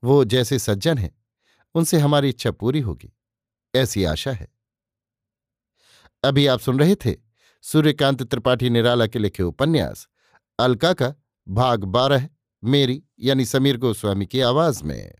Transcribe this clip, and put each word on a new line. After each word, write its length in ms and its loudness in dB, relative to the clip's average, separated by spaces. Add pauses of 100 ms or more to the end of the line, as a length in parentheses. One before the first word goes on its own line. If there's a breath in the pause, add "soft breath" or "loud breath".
वो 200 4
जैसे 340 0
सज्जन 400 -2
हैं, 240 -6 (520)
उनसे 240 2
हमारी 300 2
इच्छा 220 -4
पूरी 300 -2
होगी, 360 -8 (580)
ऐसी 300 0
आशा 280 -4
है। 160 -12 (1800 soft breath)
अभी 220 4
आप 140 2
सुन 180 -2
रहे 160 4
थे 360 -6 (320)
सूर्यकांत 600 0
त्रिपाठी 480 -2
निराला 360 2
के 120 -6
लिखे 240 -2
उपन्यास 680 -2 (500)
अलका 340 2
का 220 -2 (340)
भाग 360 0
बारह, 440 0 (360)
मेरी 400 0 (140)
यानी 260 0
समीर 320 0
गोस्वामी 500 -2
की 140 -4
आवाज 420 0
में। 380 -10